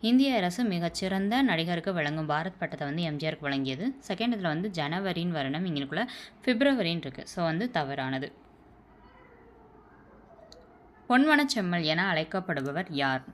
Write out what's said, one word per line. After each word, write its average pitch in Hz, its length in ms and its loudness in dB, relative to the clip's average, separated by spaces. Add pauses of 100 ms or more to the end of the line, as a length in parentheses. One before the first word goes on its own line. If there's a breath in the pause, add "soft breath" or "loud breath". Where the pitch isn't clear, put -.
இந்திய 254 340 4
அரசு 180 280 2
மிகச்சிறந்த 190 800 0
நடிகருக்கு 170 500 0
வழங்கும் 156 360 0
பாரத் 160 300 -2
பட்டத்தை 156 280 -6
வந்து 151 140 -2
எம் 156 160 -2
ஜி 147 100 -4
ஆருக்கு 147 220 -4
வழங்கியது. 139 420 -2 (160)
செகண்ட் 226 280 0
இதுல 202 60 -6
வந்து 175 320 0
ஜனவரின்னு 170 680 -2
வரணும், 143 300 -2
இங்கனுக்குள்ள 151 380 -2 (380 loud breath)
பிப்ரவரின்னு 240 520 2
இருக்கு. 147 300 -10
So, - 160 -4
வந்து 170 280 0
தவறானது. 135 640 -2 (2750)
பொன்வனச்செம்மல் 247 760 4
என 170 300 2
அழைக்கப்படுபவர் 160 760 -2
யார்? 135 340 0 (100)